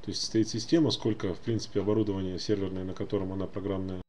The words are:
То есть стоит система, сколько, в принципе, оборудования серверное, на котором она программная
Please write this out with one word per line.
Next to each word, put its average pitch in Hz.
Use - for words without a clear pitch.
То -
есть -
стоит 110
система, 139
сколько, 104
в -
принципе, 104
оборудования 98
серверное, 95
на 92
котором 95
она 95
программная 95